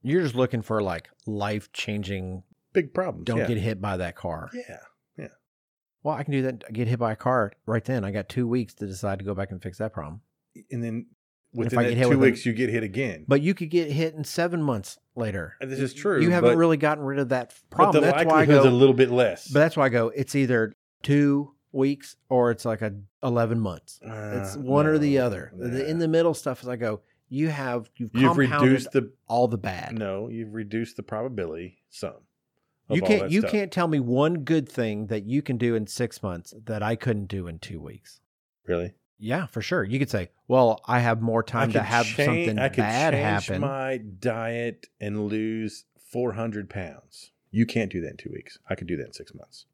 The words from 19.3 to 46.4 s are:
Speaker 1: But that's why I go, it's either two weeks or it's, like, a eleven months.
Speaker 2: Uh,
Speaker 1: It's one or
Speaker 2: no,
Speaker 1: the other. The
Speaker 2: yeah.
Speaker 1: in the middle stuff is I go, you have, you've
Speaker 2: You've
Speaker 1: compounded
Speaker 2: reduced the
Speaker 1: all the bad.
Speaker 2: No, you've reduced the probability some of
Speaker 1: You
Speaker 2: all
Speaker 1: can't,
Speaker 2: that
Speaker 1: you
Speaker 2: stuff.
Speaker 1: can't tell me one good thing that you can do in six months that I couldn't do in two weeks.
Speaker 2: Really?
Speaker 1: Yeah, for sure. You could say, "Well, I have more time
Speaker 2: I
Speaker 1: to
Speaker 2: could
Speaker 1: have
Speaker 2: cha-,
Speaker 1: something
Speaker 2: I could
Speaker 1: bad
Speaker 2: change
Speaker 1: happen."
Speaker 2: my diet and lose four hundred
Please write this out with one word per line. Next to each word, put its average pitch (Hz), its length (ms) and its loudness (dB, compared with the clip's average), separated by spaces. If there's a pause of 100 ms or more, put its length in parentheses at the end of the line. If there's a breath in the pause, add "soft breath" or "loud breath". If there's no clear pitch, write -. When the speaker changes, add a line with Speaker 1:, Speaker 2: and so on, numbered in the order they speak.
Speaker 1:
But 143 120 2
that's 156 180 4
why 143 80 4
I 131 40 2
go, 117 200 2
it's 131 260 -6
either 120 380 2 (280)
two 143 520 2 (180)
weeks 139 460 -2 (120)
or 120 220 4
it's, 110 140 -6
like, 110 160 -2
a 104 120 -4 (300)
eleven 117 360 0
months. 92 460 -6
Speaker 2:
Uh, 107 360 -8
Speaker 1:
It's 98 160 -8
one 139 300 2
or 156 60 4
Speaker 2:
no, 156 40 4
Speaker 1:
the 143 220 4
other. 107 380 -2
The 120 220 -4
Speaker 2:
yeah. 139 60 -4
Speaker 1:
in 160 140 -2
the 165 100 0
middle 165 240 4
stuff - 280 -6
is 123 60 -12
I 123 80 -6
go, 110 260 -4 (280)
you 147 200 0
have, 127 460 -4
you've 113 180 -8
Speaker 2:
You've 135 220 6
Speaker 1:
compounded 139 340 4
Speaker 2:
reduced 127 220 2
the - 200 0 (160)
Speaker 1:
all 120 200 2
the 113 100 -2
bad. 95 400 -8
Speaker 2:
No, 101 320 -6
you've 113 240 -10
reduced 110 440 -6
the 101 60 -10
probability 92 760 -8 (100)
some - 240 -10 (760)
of - 80 -2
Speaker 1:
You 180 60 2
Speaker 2:
all 190 60 0
Speaker 1:
can't, 214 160 4
Speaker 2:
that 156 80 -2
Speaker 1:
you 202 100 4
Speaker 2:
stuff. 214 100 0
Speaker 1:
can't 202 200 -2
tell 175 160 0
me 156 120 2
one 139 440 2
good 156 260 0
thing 107 380 -4
that 104 180 -4
you 131 160 0
can 131 160 -4
do 117 160 0
in 110 140 -2
six - 340 -6
months 87 320 -8 (120)
that 107 180 -4
I 113 120 0
couldn't 107 300 -2
do 92 220 -8
in 80 100 -12
two 82 240 -14
weeks. - 400 -20 (460)
Speaker 2:
Really? 87 260 -2 (240)
Speaker 1:
Yeah, 120 300 -4
for 113 160 -8
sure. 170 200 -2
You 113 140 -4
could 135 140 -2
say, 92 180 -4 (180)
"Well, 120 380 4
I 123 140 2
have 117 200 2
more 113 220 0
time 113 280 0
Speaker 2:
I 107 40 -4
Speaker 1:
to 113 60 2
Speaker 2:
could 107 80 0
Speaker 1:
have 120 180 4
Speaker 2:
cha-, 139 200 0
Speaker 1:
something 113 340 0
Speaker 2:
I 135 100 2
could - 80 -2
Speaker 1:
bad 123 360 2
Speaker 2:
change 107 100 2 (240)
Speaker 1:
happen." 95 140 -2
Speaker 2:
my 131 360 -4
diet 113 880 -4 (160)
and 104 260 -4
lose 110 580 -4 (120)
four 120 360 -4
hundred 107 360 -6